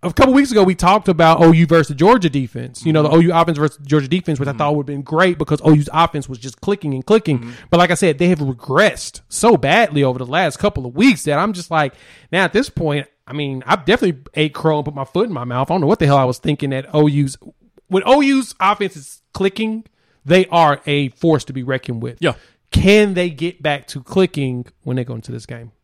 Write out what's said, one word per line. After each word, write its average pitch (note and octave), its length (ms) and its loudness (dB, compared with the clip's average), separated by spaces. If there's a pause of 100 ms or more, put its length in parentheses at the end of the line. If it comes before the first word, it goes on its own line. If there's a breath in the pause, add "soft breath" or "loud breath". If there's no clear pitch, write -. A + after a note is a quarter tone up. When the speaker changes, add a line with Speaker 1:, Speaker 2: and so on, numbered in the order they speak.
Speaker 1:
a F3+ 120 -6
couple C4 200 4
weeks C#4 160 4
ago, G#3+ 140 4
we F#3 120 2
talked G3 340 2
about E3 340 4
O E3 80 8
U E3 140 6
versus D#3 320 2
Georgia F3+ 320 4
defense. B2 560 -8
You D#3+ 80 0
know, D3+ 100 4
the D3+ 60 2
Speaker 2:
Mm-hmm. D#3 80 4
Speaker 1:
O E3+ 40 6
U E3+ 120 4
offense E3 240 2
versus D3 280 -2
Georgia C#3 220 0
defense, D#3 320 -2
which B2 80 -4
I C#3+ 40 -6
Speaker 2:
Mm-hmm. B2 80 -10
Speaker 1:
thought D3 160 0
would D3 80 -4
have - 40 -8
been C#3+ 140 -8
great E3 360 0
because D3 240 -2
O D#3+ 120 6
U's D3 180 2
offense D#3 380 -2
was C3 100 -14
just A#2+ 220 -18
clicking F#3+ 320 -4
and C3 120 -8
clicking. G#3 340 2
Speaker 2:
Mm-hmm. A#2 120 -14 (180 loud breath)
Speaker 1:
But E3+ 100 2
like F3 120 4
I F3 40 0
said, D#3+ 220 0
they F3 120 2
have F3 100 0
regressed C3+ 880 -2
so A#3 300 2
badly D3 480 2
over B2+ 120 -2
the B2+ 80 -10
last D#3 320 -4
couple G3 280 -4
of B2 100 -12
weeks G#3 300 2
that D3 120 0
I'm G3+ 140 -2
just F3+ 180 -12
like, D3+ 260 -2 (360 soft breath)
now F#3 140 0
at - 80 -4
this B3 160 0
point, D3 380 -6 (200)
I C3 60 -16
mean, C#3 320 -6
I've D3+ 180 -2
definitely E3+ 380 -2 (140)
ate D#3 180 -2
crow D#3 240 -2
and C#3+ 80 -4
put D3 100 -10
my C3+ 80 -8
foot F#3+ 240 -4
in G#3 60 -8
my B2 100 -8
mouth. B2 260 -4
I E3 40 -2
don't F#3 80 0
know C#3 60 0
what F3 120 0
the E3 60 0
hell C#3+ 120 4
I C3 60 2
was B2+ 140 -2
thinking D3 320 -4
that C3+ 160 -8 (100)
O D3+ 120 4
U's, C#3+ 300 -2 (500)
when F#3+ 180 -2
O C#4 160 4
U's C4+ 400 0
offense G3+ 340 -2
is - 260 -20 (120)
clicking, A3 500 -4 (400)
they F3+ 220 2
are D#3 400 2
a C#3+ 240 -2
force D#3 340 0
to - 80 -16
be C3 120 -10
reckoned B2 380 -6
with. A#2+ 200 -12
Speaker 2:
Yeah. D#3 140 0 (360 soft breath)
Speaker 1:
Can G3 440 4
they F3+ 140 -2
get D#3+ 320 -10
back C#3+ 260 -4
to C3+ 140 -14
clicking C3+ 640 -2 (180)
when B2+ 120 -8
they B2+ 80 -4
go A#2+ 120 -10
into A2+ 180 -14
this A#2 120 -14
game? A#2 280 -18 (100)